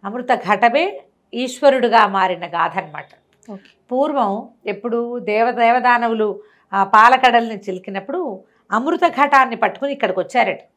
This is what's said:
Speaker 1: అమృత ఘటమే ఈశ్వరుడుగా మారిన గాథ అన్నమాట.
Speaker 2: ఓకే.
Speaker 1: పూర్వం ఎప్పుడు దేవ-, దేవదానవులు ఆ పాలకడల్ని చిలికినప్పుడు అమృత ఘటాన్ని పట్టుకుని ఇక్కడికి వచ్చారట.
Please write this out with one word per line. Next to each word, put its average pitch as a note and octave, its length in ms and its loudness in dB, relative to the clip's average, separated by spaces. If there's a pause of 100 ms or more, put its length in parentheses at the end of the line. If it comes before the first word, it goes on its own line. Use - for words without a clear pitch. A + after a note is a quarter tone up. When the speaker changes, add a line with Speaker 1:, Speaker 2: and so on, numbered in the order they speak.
Speaker 1:
అమృత A#3 300 -2
ఘటమే A#3+ 640 0 (320)
ఈశ్వరుడుగా A#3+ 760 2
మారిన F#3 380 -2
గాథ E3 320 -4
అన్నమాట. D3+ 300 -10 (440)
Speaker 2:
ఓకే. G3 180 -20 (220)
Speaker 1:
పూర్వం B3+ 580 -2 (160)
ఎప్పుడు A#3 540 -6
దేవ-, G#3+ 320 0
దేవదానవులు A#3 920 0 (320)
ఆ G3 100 0
పాలకడల్ని A#3 720 4
చిలికినప్పుడు G3 880 -10 (280)
అమృత D#4+ 360 0
ఘటాన్ని C4 480 2
పట్టుకుని C4+ 360 -2
ఇక్కడికి F#3+ 280 -2
వచ్చారట. F#3 400 -2 (180)